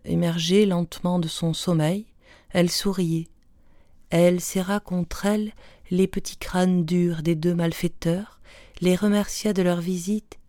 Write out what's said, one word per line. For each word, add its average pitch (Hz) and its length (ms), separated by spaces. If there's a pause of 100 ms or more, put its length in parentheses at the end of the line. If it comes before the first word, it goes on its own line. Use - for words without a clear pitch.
émergeait 170 640
lentement 175 520
de 160 100
son 165 240
sommeil. 170 540 (440)
Elle 175 200
souriait. 170 580 (840)
Elle 175 300
serra 196 400
contre 180 460
elle 214 260 (380)
les 190 180
petits - 280
crânes 180 480
durs 175 380
des 165 140
deux 175 180
malfaiteurs, 170 880 (400)
les 180 160
remercia 208 560
de 190 100
leur 175 180
visite 185 580 (100)